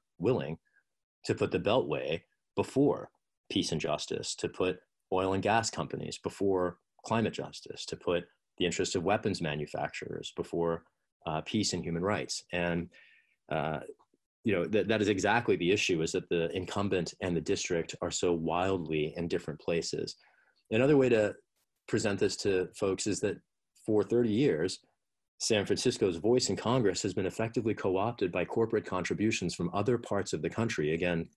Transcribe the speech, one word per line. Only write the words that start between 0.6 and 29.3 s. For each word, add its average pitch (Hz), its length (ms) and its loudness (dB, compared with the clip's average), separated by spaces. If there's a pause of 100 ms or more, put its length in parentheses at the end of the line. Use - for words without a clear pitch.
to 110 100 0
put 104 160 -2
the 92 100 0
Beltway 82 600 0 (340)
before - 540 2 (400)
peace 90 240 0
and 78 80 0
justice, - 520 -4
to - 140 -4
put 92 300 -2 (340)
oil 95 220 2
and 95 100 0
gas 110 260 2
companies - 500 -6
before 92 580 0 (280)
climate 110 280 0
justice, - 520 -10
to - 120 -10
put 87 260 0 (340)
the 90 80 2
interests 90 300 0
of 90 80 0
weapons 101 380 0
manufacturers - 960 -6
before, 85 480 -2 (400)
uh, 78 160 -4
peace - 320 0
and 87 100 -4
human 85 180 -2
rights. 92 520 -2
And, 87 340 0 (640)
uh, 76 280 -2 (680)
you 107 80 2
know, 87 140 2
that, 98 200 2
that 110 140 2
is 101 80 2
exactly 101 480 2
the 85 120 2
issue, 95 320 2
is 82 120 -2
that 92 160 -2
the 85 260 2
incumbent 95 640 -2
and 90 140 0
the 78 60 0
district 87 600 -2
are 87 100 -2
so 90 200 2
wildly 80 840 0
in 85 100 -2
different 82 320 -4
places. - 560 -2 (560)
Another 131 240 6
way 131 140 6
to 107 260 4 (540)
present 104 320 0
this 101 160 2
to 92 360 0
folks 95 320 -2
is 98 140 -2
that 98 180 -2 (480)
for 107 160 2
thirty 117 300 2
years, 95 480 2 (580)
San 104 280 2
Francisco's 101 500 2
voice 110 340 2
in 95 60 0
Congress 107 480 2
has 95 100 -2
been 95 120 0
effectively 110 480 -2
co-opted 98 580 0
by 90 140 0
corporate 113 400 0
contributions 92 680 0